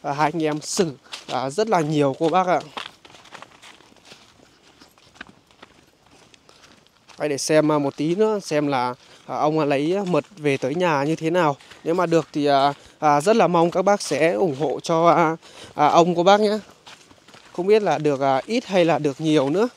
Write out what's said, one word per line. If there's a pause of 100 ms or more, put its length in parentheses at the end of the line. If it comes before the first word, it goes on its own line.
à,
hai
anh
em
Sử, (360)
à,
rất
là
nhiều
cô
bác
ạ. (4000)
Đây,
để
xem,
à,
một
tí
nữa
xem
là, (340)
à,
ông
lấy (100)
mật (120)
về
tới
nhà
như
thế
nào. (280)
Nếu
mà
được
thì,
à, (260)
à,
rất
là
mong
các
bác
sẽ
ủng
hộ
cho,
à, (400)
à,
ông
cô
bác
nhé. (960)
Không
biết
là
được,
à,
ít
hay
là
được
nhiều
nữa.